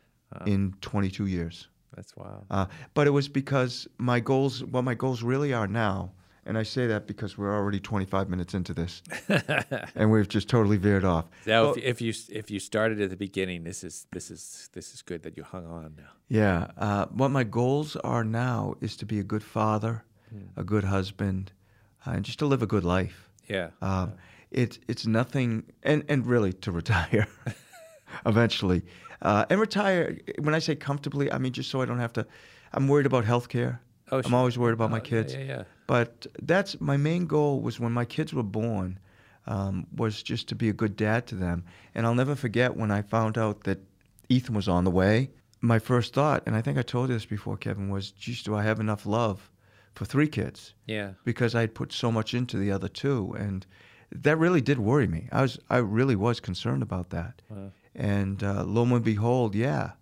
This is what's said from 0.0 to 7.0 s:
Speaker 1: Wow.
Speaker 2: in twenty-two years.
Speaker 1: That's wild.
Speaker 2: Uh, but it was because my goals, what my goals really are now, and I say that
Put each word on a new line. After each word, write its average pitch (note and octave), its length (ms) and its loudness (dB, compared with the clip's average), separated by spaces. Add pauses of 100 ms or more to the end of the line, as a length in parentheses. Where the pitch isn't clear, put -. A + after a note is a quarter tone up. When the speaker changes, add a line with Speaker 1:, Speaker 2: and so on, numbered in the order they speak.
Speaker 1:
Wow. - 140 -12
Speaker 2:
in G2 340 0
twenty-two G2+ 460 -2
years. E2+ 400 -4 (280)
Speaker 1:
That's - 200 -18
wild. G2+ 340 -16
Speaker 2:
Uh, F#2+ 160 0 (280)
but D3 120 4
it C#3+ 60 6
was C#3+ 160 2
because C3+ 600 0 (100)
my B2 220 2
goals, C3 440 0
what B2 200 -2
my B2+ 120 0
goals B2+ 260 -2
really C3+ 320 0
are A2 140 0
now, F#2+ 440 0 (340)
and A2 120 -2
I A2 60 0
say B2 240 0
that G#2 180 0